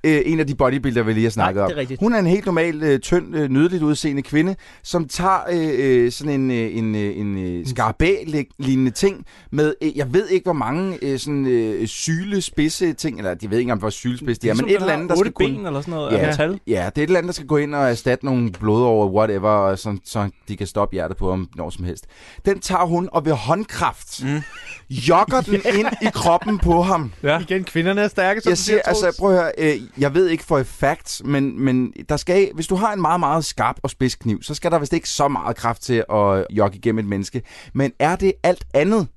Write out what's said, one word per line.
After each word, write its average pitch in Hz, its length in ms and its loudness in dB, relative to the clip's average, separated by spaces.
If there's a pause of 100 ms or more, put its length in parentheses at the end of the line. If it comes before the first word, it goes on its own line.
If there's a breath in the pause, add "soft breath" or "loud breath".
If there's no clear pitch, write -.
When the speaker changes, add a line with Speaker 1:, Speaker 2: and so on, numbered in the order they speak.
Speaker 1:
øh, 151 220 4
en 160 140 0
af 151 80 0
de 139 80 -4
bodybuilder, 127 480 0
vi 110 100 0
lige 110 100 2
har 113 80 2
snakket 95 240 0
Speaker 2:
Nej, 101 80 2
Speaker 1:
om. 92 60 2
Speaker 2:
det - 80 -4
er - 40 -6
rigtigt. 127 180 -8
Speaker 1:
Hun 233 160 2
er 214 40 2
en 185 80 2
helt 190 180 2
normal, 165 380 0
øh, 139 160 4
tynd, - 360 0
øh, 147 140 0
nydeligt 156 340 2
udseende 147 380 0
kvinde, 165 340 0 (280 loud breath)
som 170 240 -2
tager, 180 320 0 (100)
øh, 165 240 0
øh, 123 380 4
sådan 143 220 -4
en, 131 180 0
øh, 113 260 -2
en, 110 180 -2
øh, 104 220 -4
en, 101 200 -4
øh, 90 300 -6
skarabæ-lignende 131 1200 0
ting 196 340 0 (260 loud breath)
med, 151 300 2
øh, 156 160 -2
jeg 131 160 -4
ved 196 160 2
ikke, 185 140 2
hvor 180 100 0
mange, 156 480 -4
øh, 135 180 -2
sådan, 143 280 -2
øh, 113 400 0
sylespidse 170 1040 -2
ting, 135 240 -6
eller 95 160 -4
de 104 160 -10
ved 107 80 0
ikke 123 40 2
engang, 120 180 0
hvor 107 100 -2
sylespids 123 500 -6
de 117 100 -2
er, 107 40 2
Speaker 3:
Ligesom 120 120 2
Speaker 1:
men 196 100 4
et 202 40 0
Speaker 3:
den 185 40 -2
Speaker 1:
eller 175 100 0
Speaker 3:
har 147 100 -2
Speaker 1:
andet, 180 60 -8
der 175 60 2
Speaker 3:
otte 202 140 2
Speaker 1:
skal - 40 -10
kunne 135 240 0
Speaker 3:
ben 196 80 -8
eller 143 160 -4
sådan 170 120 -8
noget, 147 180 -4
Speaker 1:
Ja. 110 60 2
Speaker 3:
af 151 100 2
metal. 151 400 0
Speaker 1:
Ja, 113 40 0
det 95 100 2
er 87 40 -2
et 147 220 -2
eller 180 120 4
andet, 170 80 -4
der 180 60 -6
skal 143 140 -12
gå 151 100 2
ind 147 180 0
og 139 140 2
erstatte 123 360 -2
nogle 123 260 0
blodårer, 107 580 2
whatever, 104 400 2
og 98 300 2
sådan, 101 260 -6
så 101 240 -4 (180)
de 101 100 -8
kan 98 100 -6
stoppe 101 260 -2
hjertet 87 240 -6
på 95 120 -2
ham 92 260 -2
når 82 140 -8
som 90 160 -10
helst. 87 200 -10 (400 loud breath)
Den 196 140 0
tager 180 260 0
hun, 170 260 -2
og - 140 -2
ved 156 80 2
håndkraft 156 880 -4
Speaker 4:
Mm. 147 180 -4 (480 loud breath)
Speaker 1:
jogger 170 520 2
den 196 220 0
Speaker 2:
<laughs> - 20 -4
Ja. 233 60 2
Speaker 1:
ind 208 160 2 (140)
i 214 120 -2
kroppen 170 460 0
på 170 220 4
ham. 170 300 0 (120)
Speaker 3:
Ja. 147 160 2
Speaker 2:
Igen, 185 240 -2
kvinderne 180 380 0
er 208 60 2
stærke, 202 340 0
som - 80 0
Speaker 1:
Jeg 175 80 2
Speaker 2:
du - 40 -4
Speaker 1:
siger, 208 160 2
Speaker 2:
siger, 185 80 4
Speaker 1:
altså, 214 180 0
Speaker 2:
Troels. 170 160 0
Speaker 1:
prøv 196 180 4
at 175 40 4
høre, 160 100 0 (240)
øh, 107 60 -8 (160)
jeg 139 160 2
ved 180 140 6
ikke 165 160 0
for 156 140 2
a 131 80 2
fact, - 600 -4
men, 139 380 0
men 127 300 2 (160)
der 147 80 0
skal, 185 380 2
hvis 156 120 -6
du 190 80 0
har 208 180 2
en 196 80 -4
meget, 170 180 2
meget 156 260 0
skarp 120 380 -2
og 135 60 -2
spids - 260 -2
kniv, - 280 -4
så 151 100 -10
skal 160 180 0
der 165 80 4
vist 143 140 -2
ikke 120 160 0
så 143 180 2
meget 117 280 -2
kraft 117 260 -2
til 117 220 2 (100)
at 101 360 4
jogge 101 280 2
igennem 113 220 0
et 107 60 -4
menneske. 101 360 -4 (320 loud breath)
Men 135 260 0
er 165 160 2
det 190 180 2 (100)
alt 180 300 2
andet 180 420 2